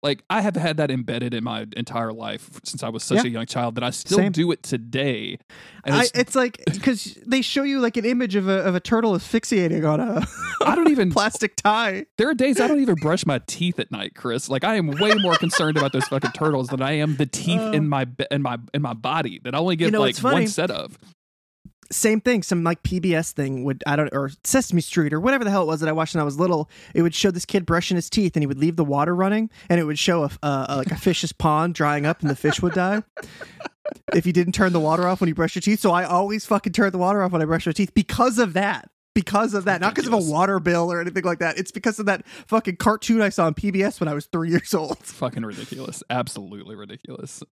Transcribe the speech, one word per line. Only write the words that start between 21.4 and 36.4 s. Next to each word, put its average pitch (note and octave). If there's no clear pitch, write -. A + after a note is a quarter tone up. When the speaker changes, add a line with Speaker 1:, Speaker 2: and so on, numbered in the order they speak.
Speaker 2:
Same G#3+
thing. A#3+
Some, E3+
like, E3+
P F3+
B F3
S D#3+
thing C3+
would, C3+
I D3
don't, D3
or C#3
Sesame A#3
Street D3+
or D#3
whatever B3
the G3+
hell G3
it E3
was D#3+
that D#3
I D#3
watched D#3+
when E3
I D3+
was C#3+
little. D#3+
It E3
would E3+
show -
this F3+
kid F#3
brushing E3+
his F3
teeth, F#3+
and D#3
he C#3+
would C3+
leave D#3+
the E3
water C#3+
running, G#3
and F3
it E3
would D3+
show E3+
a, C#3
a, C#3
a, C#3+
like, C3
a F3
fish's -
pond D#3+
drying D3
up, D#3+
and D3+
the C#3+
fish -
would F3
die F#3+
Speaker 1:
<laughs> -
Speaker 2:
if E3+
you F3+
didn't F3
turn F#3+
the E3+
water E3
off F3+
when F#3
you D#3+
brush D#3+
your F3+
teeth. G#3
So F#3+
I F3
always G3